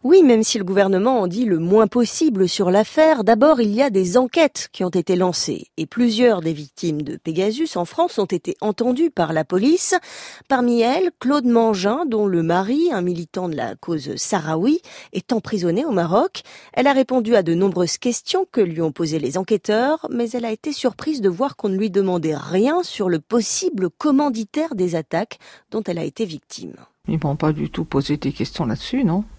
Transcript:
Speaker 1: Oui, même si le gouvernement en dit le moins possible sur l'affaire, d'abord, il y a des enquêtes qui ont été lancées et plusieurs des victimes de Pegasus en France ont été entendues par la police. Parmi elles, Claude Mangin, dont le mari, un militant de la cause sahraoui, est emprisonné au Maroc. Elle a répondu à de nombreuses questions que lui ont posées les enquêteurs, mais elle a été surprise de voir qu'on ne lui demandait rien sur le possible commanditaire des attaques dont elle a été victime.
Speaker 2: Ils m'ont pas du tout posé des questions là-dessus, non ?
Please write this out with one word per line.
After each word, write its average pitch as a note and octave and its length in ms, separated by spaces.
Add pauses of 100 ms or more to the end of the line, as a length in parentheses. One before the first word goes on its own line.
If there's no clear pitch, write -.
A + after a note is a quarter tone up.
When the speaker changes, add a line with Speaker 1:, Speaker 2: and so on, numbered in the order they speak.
Speaker 1:
Oui, E4+ 200
même A#3 180
si A3 160
le G3 60
gouvernement G3 560
en F#3 80
dit G#3 180
le F3+ 140
moins F#3+ 260
possible A3+ 640
sur F3+ 220
l'affaire, B3+ 520
d'abord, A#3+ 380
il G#3+ 80
y A3 140
a C#4 80
des F#3 260
enquêtes C4+ 540
qui - 120
ont F#3 60
été F3+ 260
lancées F3 520 (100)
et D#3+ 80
plusieurs A3+ 560
des D#3+ 120
victimes D3+ 500
de - 140
Pegasus G#3+ 580
en F3 100
France E4+ 320
ont G3 80
été - 360
entendues B3 500
par E3 200
la D#3 140
police. D4+ 480 (540)
Parmi A#3+ 340
elles, D#4 380
Claude C4+ 260
Mangin, A3+ 600
dont G#3+ 180
le F3+ 160
mari, G3 500
un G3+ 100
militant F3 460
de D#3+ 80
la A#2+ 200
cause D3+ 400
sahraoui, F3 640 (340)
est - 200
emprisonné G3+ 520
au D4+ 60
Maroc. F#3+ 500 (320)
Elle C4 140
a C#4+ 60
répondu B3+ 420
à G3 80
de E3 100
nombreuses F3 460
questions F4+ 520
que A#3 100
lui E3+ 200
ont D#3+ 100
posées D#3+ 280
les C#3 180
enquêteurs, A3 720
mais A#3+ 220
elle A#3+ 140
a A3+ 60
été C#4+ 220
surprise C4 480
de G3 80
voir F3+ 280
qu'on G#3 120
ne F#3+ 80
lui G#3 140
demandait F3 440
rien G3 460
sur G3+ 260
le E3+ 120
possible A3+ 720
commanditaire C#4+ 840
des F3+ 220
attaques E3 420 (320)
dont G#3+ 160
elle E3+ 140
a D#3+ 40
été D3+ 220
victime. - 480 (340)
Speaker 2:
Ils D#3+ 160
m'ont D3 120
pas D#3 180
du D3 160
tout - 160
posé C#3 320
des C#3 140
questions - 340
là-dessus, C#3+ 380
non ? G3 220 (140)